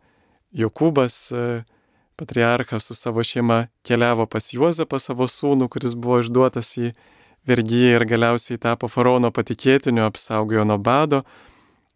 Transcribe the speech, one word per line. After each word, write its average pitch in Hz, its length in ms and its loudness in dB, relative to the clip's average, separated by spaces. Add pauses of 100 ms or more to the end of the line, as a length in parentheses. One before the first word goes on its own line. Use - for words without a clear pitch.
(520)
Jokūbas, 131 800 0
e, 120 320 -6 (520)
patriarchas 120 680 0
su 113 100 -10
savo 117 300 -4
šeima 117 420 0 (160)
keliavo 117 460 0
pas - 240 -6
Juozapą, 151 480 -2
savo 127 240 -4
sūnų, 131 480 0
kuris 123 240 -6
buvo 123 240 0
išduotas 120 560 0
į 120 160 -4 (560)
vergiją 120 480 4
ir 117 100 2
galiausiai 117 540 0
tapo 117 280 -2
faraono 123 440 2
patikėtiniu, 123 720 0
apsaugojo 107 640 -2
nuo 107 100 2
bado. 135 440 0 (720)